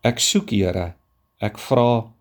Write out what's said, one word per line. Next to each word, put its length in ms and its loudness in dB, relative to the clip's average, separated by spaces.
Ek 160 0
soek, 320 0
Here, 420 -2
ek 200 -6
vra 500 2